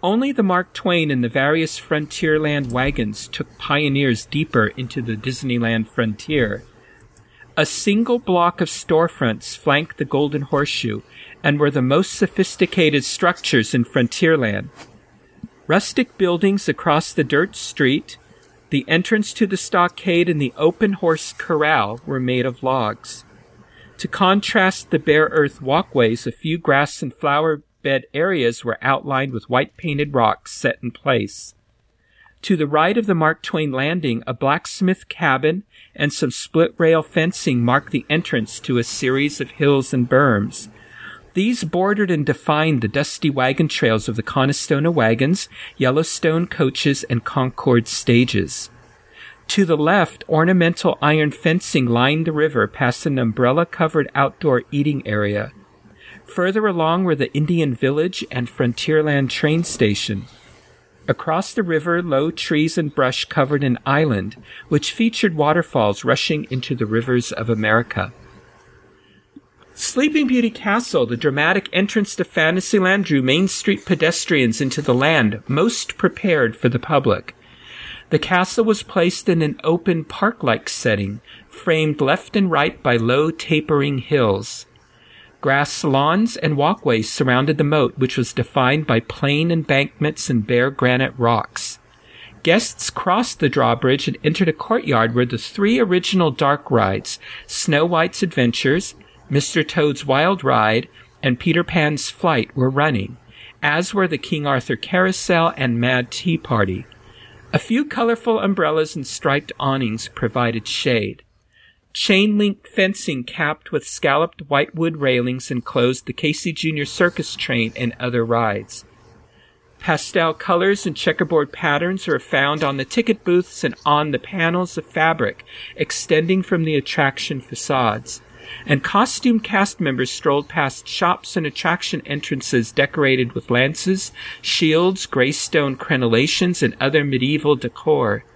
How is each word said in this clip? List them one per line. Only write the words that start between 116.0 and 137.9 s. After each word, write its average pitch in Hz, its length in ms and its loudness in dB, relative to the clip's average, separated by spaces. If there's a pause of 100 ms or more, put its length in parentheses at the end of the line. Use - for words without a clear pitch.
the 127 60 -10
Casey 156 400 -2
Junior 151 340 -4
Circus - 500 -2
train 117 400 -2
and 120 240 -4
other 123 240 -2
rides. 113 600 -2 (920)
Pastel 165 540 0
colors 185 540 0
and 165 100 -4
checkerboard 160 560 0
patterns 170 560 -2
are 143 100 0
found 143 440 0
on 139 140 -2
the 135 80 -4
ticket 226 400 -2
booths 180 400 0
and 131 100 -2 (100)
on 147 280 2
the 131 60 -2
panels 175 600 -2
of - 80 -12
fabric 160 580 -2 (320)
extending 165 640 0
from 175 240 0
the 156 120 0
attraction 135 640 -2
facades. 117 800 -2 (420)
And 139 180 0
costume 226 580 2
cast 202 400 -2
members 131 300 -2
strolled 143 380 0
past 143 380 -4
shops - 500 -2
and 160 100 -2
attraction 165 600 -2
entrances 135 640 -2
decorated 131 600 0
with - 180 -8
lances, 147 640 0 (280)
shields, 175 640 0
greystone 139 680 0
crenellations, 135 880 0
and 123 180 0
other 143 240 2
medieval 143 520 2
decor. 120 680 -2 (120)